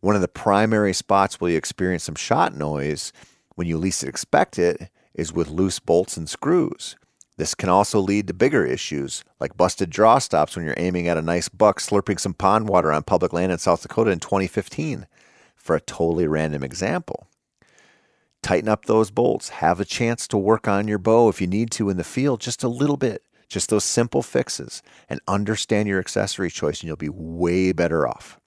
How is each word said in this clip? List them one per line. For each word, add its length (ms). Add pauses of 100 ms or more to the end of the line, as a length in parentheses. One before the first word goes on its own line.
One 140
of 60
the 60
primary 640
spots 460
where 120
you 60
experience 460
some 120
shot 400
noise 580 (420)
when 120
you 100
least 260
expect 540
it 320 (240)
is 180
with 180
loose 300
bolts 380
and 100
screws. 680 (420)
This 180
can 120
also 320
lead 280
to 60
bigger 320
issues, 580 (180)
like 160
busted 320
draw 300
stops 360
when 80
you're 140
aiming 320
at 80
a 40
nice 280
buck 300
slurping 380
some 160
pond 360
water 240
on 100
public 300
land 180
in 60
South 240
Dakota 300
in 80
twenty 280
fifteen, 580 (520)
for 180
a 60
totally 460
random 360
example. 640 (1120)
Tighten 280
up 160
those 260
bolts. 380
Have 320
a 40
chance 440
to 80
work 300
on 200
your 120
bow 280
if 140
you 60
need 240
to 180
in 80
the 80
field 340
just 240
a 60
little 280
bit. 260 (260)
Just 200
those 140
simple 380
fixes, 600 (280)
and 180
understand 640
your 100
accessory 500
choice, 300
and 80
you'll 80
be 140
way 640
better 340
off. 400